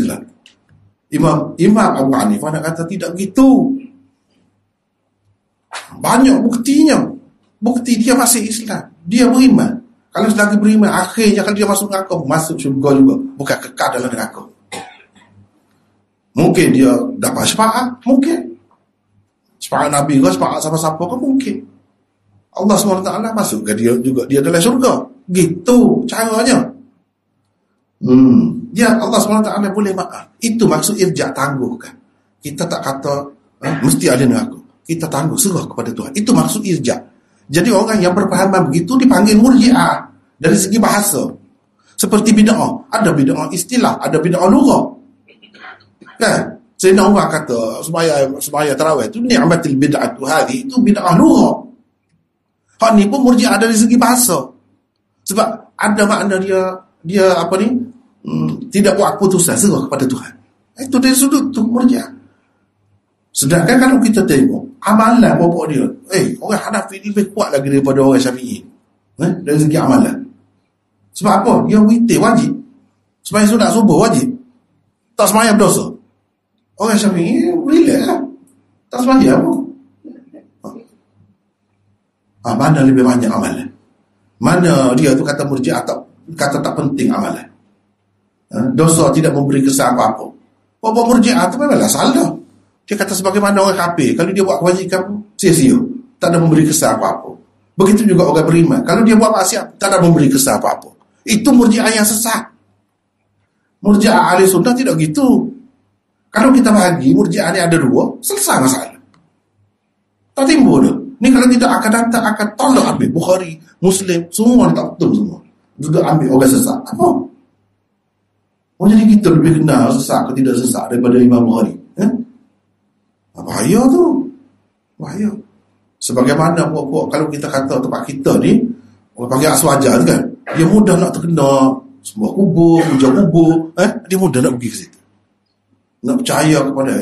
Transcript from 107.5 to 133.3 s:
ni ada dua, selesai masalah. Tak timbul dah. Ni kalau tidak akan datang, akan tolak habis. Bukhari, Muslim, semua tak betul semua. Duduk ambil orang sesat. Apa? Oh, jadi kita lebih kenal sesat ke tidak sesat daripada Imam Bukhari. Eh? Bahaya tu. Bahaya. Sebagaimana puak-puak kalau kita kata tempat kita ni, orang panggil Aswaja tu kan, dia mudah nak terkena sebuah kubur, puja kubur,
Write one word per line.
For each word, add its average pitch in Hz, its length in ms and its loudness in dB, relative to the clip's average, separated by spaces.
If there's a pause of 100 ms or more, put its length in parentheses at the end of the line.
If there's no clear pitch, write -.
ni 185 80 -2
ada 165 160 0
dua, - 400 0
selesai - 400 -4
masalah. - 400 -4 (1400)
Tak 269 160 0
timbul 285 320 4
dah. - 140 2 (260)
Ni 262 80 4
kalau 247 160 4
tidak 247 320 2
akan 220 120 -2 (120)
datang, 233 220 0 (100)
akan 208 120 -4 (120)
tolak 262 340 2
habis. - 220 -2
Bukhari, 175 400 -2 (240)
Muslim, 180 560 -2
semua 220 400 4
tak - 240 -4
betul - 240 0
semua. - 160 -8 (400)
Duduk 156 240 -2
ambil 151 320 0
orang 135 160 4
sesat. - 400 0
Apa? 349 180 0 (1700)
Oh, 196 80 4
jadi 214 160 6
kita 208 240 6
lebih 156 320 4
kenal - 320 2
sesat - 320 -2
ke 131 160 -2
tidak 120 160 0
sesat - 320 -4
daripada 123 320 2
Imam 120 240 4
Bukhari. 113 320 -2 (240)
Eh? 226 80 2 (1200)
Bahaya 170 540 -2
tu. 339 420 2 (720)
Bahaya. 180 320 -6 (720)
Sebagaimana 160 720 0
puak-puak 135 400 -6
kalau 151 160 -2
kita 147 160 -10
kata 135 320 -4
tempat 123 260 -6
kita 135 380 -2
ni, 208 160 2 (560)
orang 123 240 -8
panggil 151 160 2
Aswaja 135 360 2 (120)
tu - 20 2
kan, - 160 2 (380)
dia 160 80 4
mudah 185 320 4
nak 170 160 0
terkena 139 560 0 (320)
sebuah - 320 -8
kubur, 165 560 4
puja 135 240 2
kubur, 165 640 2